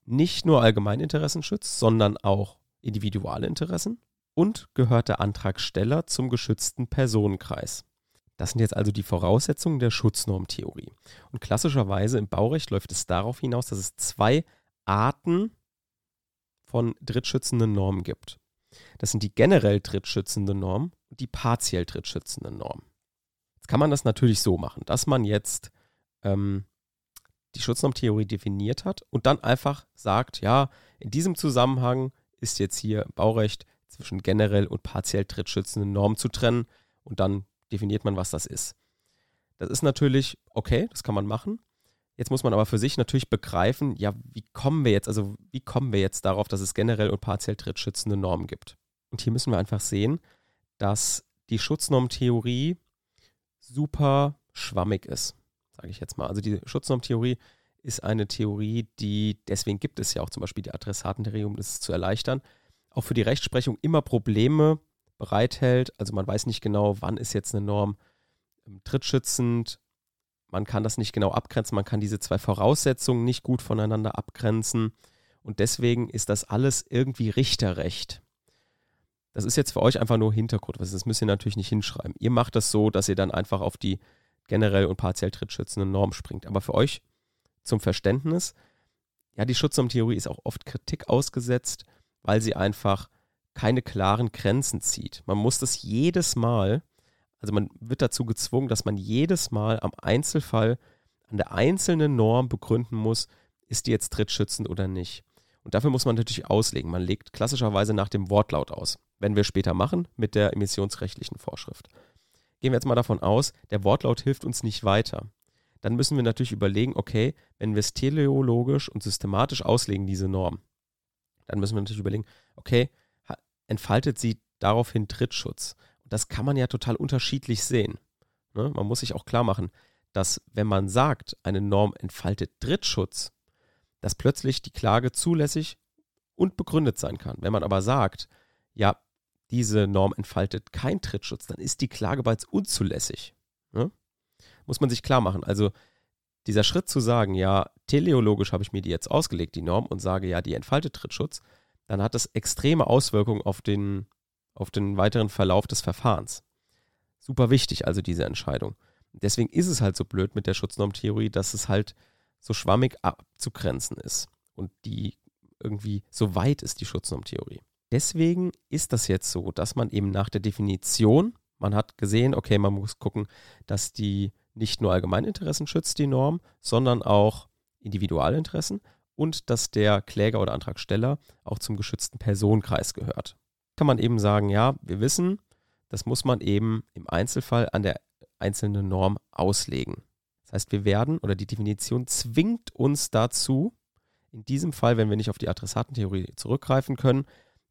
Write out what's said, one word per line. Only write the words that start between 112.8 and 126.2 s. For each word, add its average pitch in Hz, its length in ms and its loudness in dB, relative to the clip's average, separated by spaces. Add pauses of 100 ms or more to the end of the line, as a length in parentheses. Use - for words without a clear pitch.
mal 127 100 4
davon 117 240 2
aus, 113 340 2 (180)
der 101 120 -2
Wortlaut 117 380 2
hilft - 240 -2
uns 123 180 -6
nicht 110 200 -4
weiter. 104 440 0 (540)
Dann 110 140 -2
müssen 135 200 0
wir 131 80 2
natürlich 117 280 0
überlegen, 104 440 0
okay, 110 380 0 (240)
wenn 107 180 -2
wir 104 40 2
es - 140 -2
teleologisch 135 960 2
und 110 140 -8
systematisch 104 600 -2
auslegen, 101 440 0
diese 95 200 -2
Norm, 92 320 -2 (880)
dann 101 120 -2
müssen 101 160 -2
wir 104 60 0
natürlich 104 180 -6
überlegen, 104 260 -4 (300)
okay, 123 340 2 (380)
ha-, - 100 -10 (300)
entfaltet 117 520 0
sie 113 200 -2 (200)
daraufhin 110 480 2
Drittschutz? - 680 -6 (280)
Und - 100 -12
das 110 140 -2